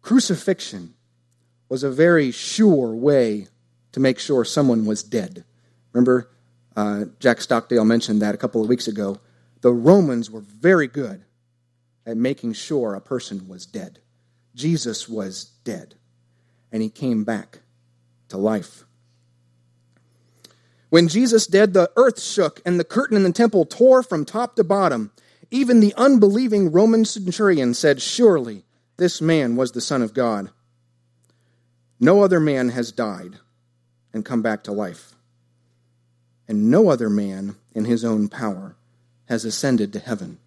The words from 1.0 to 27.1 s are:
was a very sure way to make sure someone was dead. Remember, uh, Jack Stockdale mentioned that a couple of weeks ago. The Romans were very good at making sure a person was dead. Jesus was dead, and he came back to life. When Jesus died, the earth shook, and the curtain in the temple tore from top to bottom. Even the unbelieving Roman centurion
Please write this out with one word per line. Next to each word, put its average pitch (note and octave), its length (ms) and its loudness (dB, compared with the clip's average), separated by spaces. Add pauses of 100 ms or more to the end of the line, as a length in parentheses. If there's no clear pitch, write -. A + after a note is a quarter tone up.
was C3 140 -6
a C#3 80 -2
very D3+ 400 4
sure C#3 640 2
way A#2 540 0 (440)
to C3 80 -6
make C3 180 2
sure B2+ 260 0
someone A#2+ 400 0
was G#2+ 180 -4
dead. F#2+ 420 -8 (480)
Remember, B2 360 2 (480)
uh, G#2 300 -4 (140)
Jack A#2+ 200 0
Stockdale A#2 440 -2
mentioned A2+ 360 0
that G#2 140 -2
a - 40 -12
couple A#2 220 -4
of G#2+ 80 -4
weeks B2 200 -2
ago. G2+ 320 -8 (400)
The B2 120 4
Romans B2 580 2
were A2 120 -20
very C#3 460 0
good A#2+ 360 -10 (800)
at A#2 140 -8
making A#2+ 340 -4
sure A#2 420 -6
a G2 60 -12
person G2 480 -10
was F2+ 160 -20
dead. F#2 360 -16 (540)
Jesus B2 540 -4
was G2 440 -12 (100)
dead, - 320 -12 (760)
and A2 120 -6
he A2 80 -6
came A2+ 340 -4
back A2 360 -8 (680)
to - 80 -14
life. G#2 480 -4 (2000)
When E3+ 180 6
Jesus A3 380 2
died, G3 260 2
the F3+ 240 2
earth A#3+ 240 2
shook, - 460 -4
and F3 120 0
the E3+ 60 0
curtain A3+ 320 -2
in G3+ 60 2
the F3+ 100 2
temple G#3+ 320 2
tore B3+ 380 4
from D#3 240 -6
top A#3+ 300 -6
to G#3 80 2
bottom. D#3+ 480 -2 (380)
Even B3 300 4
the G#3 160 4
unbelieving G#3+ 760 4
Roman A3 340 4
centurion F3+ 680 -2